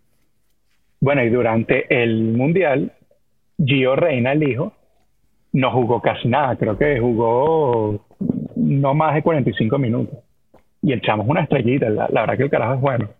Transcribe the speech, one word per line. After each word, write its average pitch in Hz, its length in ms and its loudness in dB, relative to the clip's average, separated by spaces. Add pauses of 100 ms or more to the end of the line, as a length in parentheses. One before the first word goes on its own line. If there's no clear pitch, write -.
(1000)
bueno, 139 220 2
y 117 60 2
durante 120 720 0
el 113 300 0
Mundial, 143 600 0 (680)
Gio 135 380 2
Reyna, 135 360 0
el 151 160 0
hijo, 139 240 -4 (800)
no 131 200 2
jugó 117 280 2
casi 123 280 -2
nada. 131 280 0
Creo 110 220 -2
que 143 220 0
jugó 120 1040 0 (520)
no 151 380 0
más 156 200 0
de 151 80 0
cuarenta 143 280 2
y 101 40 -4
cinco 120 240 0
minutos. 127 400 -2 (640)
Y 151 100 2
el 107 80 -2
chamo 107 240 -2
es 113 40 -2
una 160 140 2
estrellita, 131 480 0
la, 110 200 -2
la - 100 0
verdad 110 160 0
que 123 80 0
el 147 60 -2
carajo 139 240 0
es 131 60 -4
bueno. 120 280 -2 (100)